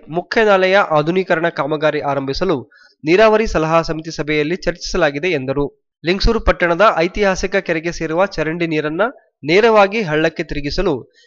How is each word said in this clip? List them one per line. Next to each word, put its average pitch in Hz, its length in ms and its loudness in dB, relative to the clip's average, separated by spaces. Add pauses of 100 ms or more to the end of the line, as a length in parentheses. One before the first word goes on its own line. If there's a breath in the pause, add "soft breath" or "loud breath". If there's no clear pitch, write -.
ಮುಖ್ಯ 175 360 -2
ನಾಲೆಯ 190 340 4
ಆಧುನೀಕರಣ 170 680 0
ಕಾಮಗಾರಿ 151 520 -2
ಆರಂಭಿಸಲು 139 680 -2 (340 soft breath)
ನೀರಾವರಿ 214 420 4
ಸಲಹಾ 160 360 0
ಸಮಿತಿ 160 280 -6
ಸಭೆಯಲ್ಲಿ 151 460 -2
ಚರ್ಚಿಸಲಾಗಿದೆ 165 720 -2
ಎಂದರು. 139 560 -4 (220)
ಲಿಂಗಸೂರು 208 340 2
ಪಟ್ಟಣದ 175 560 2
ಐತಿಹಾಸಿಕ 190 600 -2
ಕೆರೆಗೆ 170 360 -4
ಸೇರುವ 165 340 -2
ಚರಂಡಿ 170 400 -4
ನೀರನ್ನ 156 340 -4 (440 soft breath)
ನೇರವಾಗಿ 208 580 4
ಹಳ್ಳಕ್ಕೆ 156 400 -2
ತಿರುಗಿಸಲು 147 720 -4 (140)